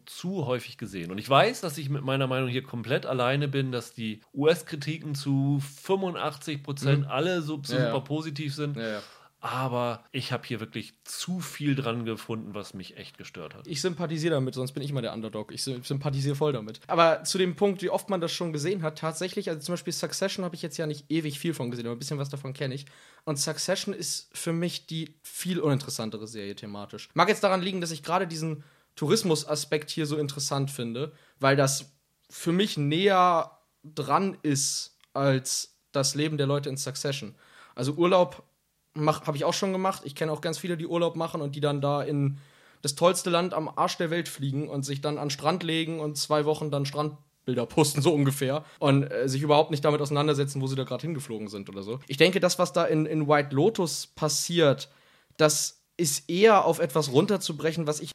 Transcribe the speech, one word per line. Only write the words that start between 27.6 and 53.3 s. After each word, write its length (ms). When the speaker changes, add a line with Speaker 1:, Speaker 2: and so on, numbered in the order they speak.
Speaker 2:
liegen, 200
dass 100
ich 100
gerade 260
diesen 360
Tourismus-Aspekt 960
hier 140
so 120
interessant 540
finde, 400
weil 160
das 340
für 240
mich 240
näher 760
dran 580
ist 540
als 640
das 240
Leben 220
der 100
Leute 220
in 80
Succession. 580
Also 180
Urlaub 500
mach, 320
hab 80
ich 100
auch 80
schon 180
gemacht. 340
Ich 100
kenne 160
auch 100
ganz 160
viele, 200
die 100
Urlaub 280
machen 260
und 140
die 60
dann 200
da 200
in 360
das 140
tollste 360
Land 220
am 140
Arsch 300
der 120
Welt 180
fliegen 420
und 140
sich 180
dann 160
an 80
den 60
Strand 320
legen 360
und 180
zwei 280
Wochen 240
dann 160
Strandbilder 800
posten, 360
so 120
ungefähr. 500
Und, 240
äh, 260
sich 120
überhaupt 300
nicht 140
damit 160
auseinandersetzen, 600
wo 60
sie 80
da 80
grad 180
hingeflogen 460
sind 220
oder 140
so. 240
Ich 100
denke, 220
das, 200
was 140
da 120
in, 200
in 220
White 280